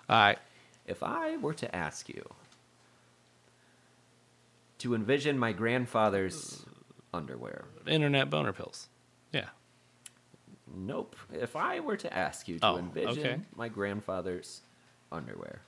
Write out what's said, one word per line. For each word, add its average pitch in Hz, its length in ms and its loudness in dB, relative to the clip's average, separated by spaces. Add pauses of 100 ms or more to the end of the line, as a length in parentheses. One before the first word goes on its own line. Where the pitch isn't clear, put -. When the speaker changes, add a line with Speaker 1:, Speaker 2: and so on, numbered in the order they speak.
Speaker 1:
All 113 80 8
right. 104 220 8 (480)
Speaker 2:
If - 160 -4
I 320 340 -2
were 160 160 -2
to - 200 -6
ask 80 360 -4
you - 160 -12 (2500)
to 120 160 2
envision 135 420 4
my 117 140 4
grandfather's 107 1120 2 (480)
underwear. 62 520 -8 (200)
Speaker 1:
Internet 143 440 4
boner 143 240 2
pills. - 340 -10 (460)
Yeah. 143 120 0 (1300)
Speaker 2:
Nope. 95 420 -6 (180)
If 120 220 -4
I 339 240 0
were 277 180 -2
to - 180 -6
ask - 320 -2
you 85 120 -6
to 113 60 2
Speaker 1:
Oh, 95 120 6
Speaker 2:
envision 87 420 -2
Speaker 1:
okay. 135 200 -2 (160)
Speaker 2:
my 117 140 -6
grandfather's 98 920 -4 (500)
underwear, 50 560 -8